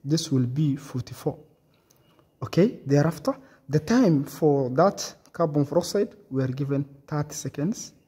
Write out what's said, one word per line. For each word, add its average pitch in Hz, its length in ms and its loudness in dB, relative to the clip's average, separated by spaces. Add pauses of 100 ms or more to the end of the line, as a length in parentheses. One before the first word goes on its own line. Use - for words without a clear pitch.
This 156 260 -2
will 131 140 2
be 139 320 0
forty-four. - 600 -8 (1040)
Okay, 214 420 2
thereafter, 143 500 2 (320)
the 147 120 0
time 170 440 4
for 139 460 2
that 175 460 0 (180)
carbon 147 320 0
dioxide, 175 500 -2 (140)
we 131 120 -2
are 135 60 0
given 139 380 -4 (220)
thirty 147 260 -4
seconds. - 580 -6 (160)